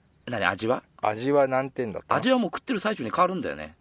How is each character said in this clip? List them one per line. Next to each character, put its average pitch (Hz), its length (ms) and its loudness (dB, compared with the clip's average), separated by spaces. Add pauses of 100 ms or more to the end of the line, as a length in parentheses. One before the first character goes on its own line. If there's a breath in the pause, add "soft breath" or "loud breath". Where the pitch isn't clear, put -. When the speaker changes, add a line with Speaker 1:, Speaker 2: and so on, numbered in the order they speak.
(260)
Speaker 1:
何、 113 180 -2
味 98 240 2
は？ - 160 0 (160)
Speaker 2:
味 110 320 0
は 143 160 6
何 131 220 0
点 117 220 -4
だ 82 80 -6
っ - 60 -18
た - 80 0
の？ 139 60 2
Speaker 1:
味 226 100 2
は 254 80 4
も 233 60 0
う - 20 0
食 - 120 -6
っ - 20 -6
て - 120 -6
る 214 60 0
最 214 180 -2
中 - 60 -10
に - 80 -4
変 160 120 0
わ 185 40 6
る 185 80 -2
ん 180 60 -4
だ 95 100 -4
よ 71 60 -6
ね。 76 240 -12